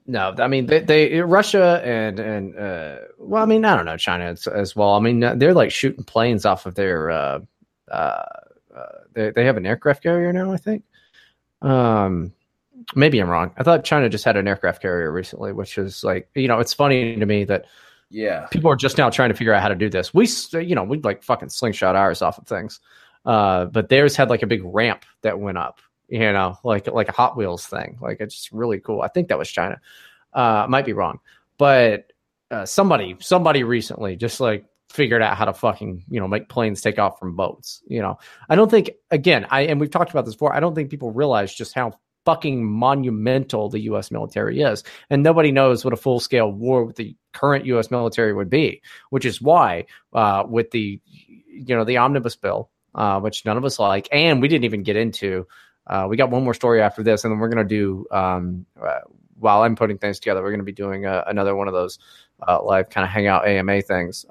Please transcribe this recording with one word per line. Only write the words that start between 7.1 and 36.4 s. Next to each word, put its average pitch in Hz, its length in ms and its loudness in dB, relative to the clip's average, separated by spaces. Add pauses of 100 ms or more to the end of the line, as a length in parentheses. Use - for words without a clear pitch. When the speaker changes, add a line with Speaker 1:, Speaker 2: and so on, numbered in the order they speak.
Speaker 1:
uh, 52 340 -4 (520)
uh, 60 80 -16 (300)
they, 110 180 -2
they 120 140 2
have 127 120 4
an 90 80 -4
aircraft 120 380 0
carrier 175 280 0
now, 185 200 -2
I 185 60 -2
think. 214 260 -6 (800)
Um, 107 680 2 (640)
maybe 143 220 4
I'm 92 120 2
wrong. 85 280 0
I 131 60 -4
thought 160 200 4
China 143 260 2
just 104 160 -6
had 110 120 2
an 101 100 0
aircraft 98 320 -2
carrier 87 320 -2
recently, 92 420 -8
which 101 260 -8
is, 95 240 -8
like, 92 320 -4
you 135 120 0
know, 117 120 2
it's 117 160 -4
funny 127 400 2
to 107 100 -2
me 101 200 0
that 92 200 -2 (460)
Speaker 2:
Yeah. 101 400 -4
Speaker 1:
people 156 180 2
are 139 60 4
just 131 240 0
now 131 100 4
trying 123 200 2
to 101 60 0
figure 113 200 2
out 95 80 2
how 104 60 0
to 98 60 -2
do 101 140 -2
this. 90 240 -4
We, 208 120 6
s-, - 280 -4
you 170 220 -2
know, 101 80 0
we'd, 143 200 -4
like, 101 200 -4
fucking - 260 -4
slingshot 95 460 -2
ours 95 260 2
off 85 160 -2
of - 80 -20
things. 104 340 -10 (460)
Uh, 98 400 2
but 101 240 -2
theirs 139 260 4
had, 135 140 2
like, 120 140 0
a 110 40 -2
big 104 160 -2
ramp 101 400 -2 (200)
that 101 160 -2
went 98 180 -6
up, 65 220 -8 (280)
you 117 120 -6
know, 98 440 0
like, 107 240 -2
like 110 220 -2
a - 20 -6
Hot 123 240 2
Wheels 90 300 -6
thing. - 340 -12
Like, 110 220 -8
it's 107 120 -10
just - 200 -18
really 110 260 -4
cool. 107 220 -6
I - 80 -4
think 180 180 -2
that 85 100 -2
was - 120 -6
China. - 320 -6 (520)
Uh, 113 300 2
I 113 40 -4
might 131 180 0
be 110 80 -4
wrong, 95 260 -4 (380)
but, 123 560 4 (360)
uh, 107 160 -6
somebody, 120 540 0
somebody 156 440 2
recently 110 520 -4
just, 113 240 -6
like, 107 260 -2 (240)
figured 117 320 2
out 104 140 2
how 107 80 -2
to 101 100 0
fucking, 98 560 -4
you 117 120 -4
know, 95 80 -6
make 104 180 -4